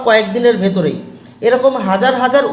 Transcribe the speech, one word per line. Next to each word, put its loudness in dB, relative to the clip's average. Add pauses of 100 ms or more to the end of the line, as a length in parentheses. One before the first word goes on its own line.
কয়েকদিনের 2
ভেতরেই। -2 (480)
এরকম 2 (160)
হাজার 2
হাজার 2